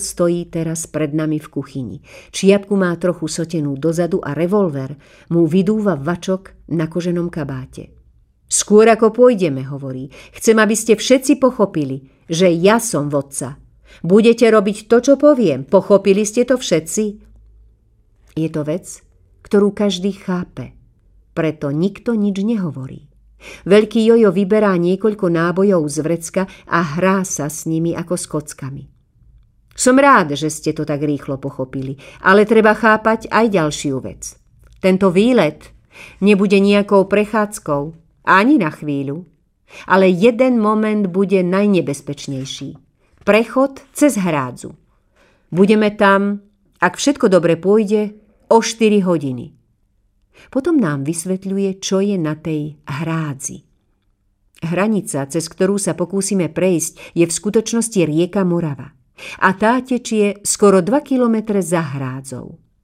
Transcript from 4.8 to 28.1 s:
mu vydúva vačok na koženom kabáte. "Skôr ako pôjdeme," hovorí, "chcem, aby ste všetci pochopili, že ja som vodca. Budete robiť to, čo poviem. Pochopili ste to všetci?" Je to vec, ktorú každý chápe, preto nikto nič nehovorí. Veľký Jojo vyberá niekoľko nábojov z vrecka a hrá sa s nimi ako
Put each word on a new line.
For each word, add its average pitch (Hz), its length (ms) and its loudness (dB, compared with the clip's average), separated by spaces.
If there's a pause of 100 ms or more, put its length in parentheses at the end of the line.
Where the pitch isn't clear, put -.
mu 170 120 4
vydúva 196 520 0
vačok 175 760 -6
na 160 160 -2
koženom 175 400 -4
kabáte. 135 640 -10 (560)
"Skôr 208 420 4
ako 220 240 2
pôjdeme," 185 500 2
hovorí, 135 460 -12 (240)
"chcem, 226 240 2
aby 214 160 2
ste - 180 0
všetci 269 460 2
pochopili, 160 720 -2 (180)
že 175 220 2
ja 196 320 2
som 147 260 -4
vodca. 139 480 -6 (460)
Budete 226 460 6
robiť 208 420 0
to, 233 80 6
čo 269 160 4
poviem. 247 480 2
Pochopili 196 640 2
ste 240 160 0
to 254 160 0
všetci?" 208 600 -4 (1120)
Je 160 160 -4
to 151 140 -6
vec, 170 400 -8 (400)
ktorú 202 240 2
každý 196 480 -4
chápe, 175 560 -8 (640)
preto 156 320 -4
nikto 196 480 -2
nič 202 240 -2
nehovorí. 175 640 -6 (640)
Veľký 214 320 4
Jojo 220 320 4
vyberá 202 480 2
niekoľko 190 480 0
nábojov 170 560 0
z 143 160 -6
vrecka 165 400 -4 (240)
a 170 160 -2 (160)
hrá 190 240 2
sa 151 320 -6
s - 160 -10
nimi 160 240 -2
ako 180 240 -6